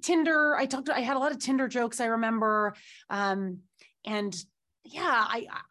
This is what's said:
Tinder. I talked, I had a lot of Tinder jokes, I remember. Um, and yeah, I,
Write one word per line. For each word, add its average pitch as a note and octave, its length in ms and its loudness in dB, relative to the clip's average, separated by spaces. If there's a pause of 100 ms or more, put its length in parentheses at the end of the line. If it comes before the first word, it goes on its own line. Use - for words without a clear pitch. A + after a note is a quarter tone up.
Tinder. D#4 520 4
I C4+ 120 0
talked, C4+ 240 -4
I C4 100 0
had C4 160 0
a - 20 0
lot D4 140 0
of B3 60 -6
Tinder C4 280 2
jokes, A#3 320 -2
I A#3+ 80 0
remember. A3 680 2 (340)
Um, G3 520 -2 (440)
and G#3 320 -4 (480)
yeah, D4+ 420 0
I, A#3 200 -4 (240)